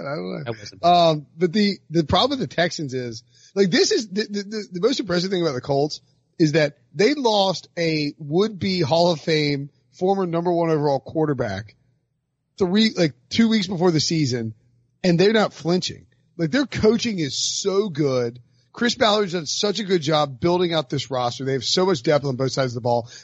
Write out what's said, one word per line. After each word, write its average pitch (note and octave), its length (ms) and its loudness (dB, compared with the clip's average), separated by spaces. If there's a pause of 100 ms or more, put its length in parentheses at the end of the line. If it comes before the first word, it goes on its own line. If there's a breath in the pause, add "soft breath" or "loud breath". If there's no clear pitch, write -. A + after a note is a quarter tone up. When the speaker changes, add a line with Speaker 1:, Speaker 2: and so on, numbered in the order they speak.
Speaker 1:
I C#3+ 100 -8
don't F3+ 180 -10
know. E3 120 -10
Speaker 2:
That A#2 140 -8
wasn't - 240 -20
bad. E3+ 60 4
Speaker 1:
Um, E3 380 4 (120)
but E3+ 160 0
the, G3+ 240 2 (120)
the D#3+ 140 2
problem B3 340 0
with F3+ 100 -4
the - 60 -20
Texans E3 380 -2
is, A#2+ 300 -8 (320 soft breath)
like, F#3+ 160 2
this E4+ 200 4
is C4+ 180 0
the, G3 160 -2
the, G3+ 180 -6
the, G#3 300 -10
the F3+ 80 -8
most B3 200 0
impressive F3+ 300 -2
thing F#3 120 -2
about D3+ 120 0
the B2+ 80 -6
Colts C#3+ 400 -2 (360)
is D3+ 140 4
that D3+ 240 2 (180)
they G#3+ 200 4
lost G#3 540 0 (100)
a D#3 400 -2
would-be F#3 640 -2
Hall E3 280 4
of D#3 100 -2
Fame D3 500 -2 (220)
former F#3+ 340 0
number E3+ 260 0
one E3+ 180 0
overall D3 300 2
quarterback A#2+ 760 -4 (840)
three, G#3 380 2
like, E3 180 2 (160)
two A3+ 180 4
weeks A3 180 0
before F3+ 240 0
the D#3 100 2
season, B2 540 -2 (480)
and E3+ 160 4
they're G3+ 140 4
not G3+ 220 2
flinching. - 520 -4 (300)
Like, E3 140 -2
their C4+ 160 0
coaching A3 520 0
is C#3 180 -4
so G3 520 -2
good. B2+ 500 -2 (340)
Chris A#3 220 0
Ballard's G#3 380 2
done E3+ 140 -4
such G#3 340 -2
a G#3+ 40 -6
good F3+ 180 0
job C#3+ 380 0
building F3 320 0
out D#3 180 -2
this C#3 200 -6
roster. B2 340 -4
They C3+ 80 -2
have B2+ 120 -4
so F#3 220 0
much D#3+ 160 0
depth C#3+ 220 2
on C3+ 120 -4
both C3 160 -2
sides C3 200 -2
of - 20 -8
the B2 60 -8
ball. A#2+ 280 0 (140 loud breath)